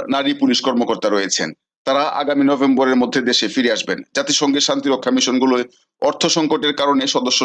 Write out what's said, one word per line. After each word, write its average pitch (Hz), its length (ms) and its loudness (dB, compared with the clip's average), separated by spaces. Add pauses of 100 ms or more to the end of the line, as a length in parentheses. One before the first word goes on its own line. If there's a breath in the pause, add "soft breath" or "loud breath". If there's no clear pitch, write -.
নারী 139 240 0
পুলিশ 127 280 0
কর্মকর্তা 117 480 0
রয়েছেন। 95 400 -2 (360)
তারা 139 240 2
আগামী 143 340 0
নভেম্বরের 135 520 2
মধ্যে 123 260 2
দেশে 123 260 0
ফিরে 120 240 0
আসবেন। 98 280 -4 (160)
জাতিসংঘের 143 460 0
শান্তিরক্ষা 135 500 0
মিশনগুলোয় 127 540 2 (360 soft breath)
অর্থ 143 240 0
সংকটের 151 500 0
কারণে 139 320 2
সদস্য 127 380 0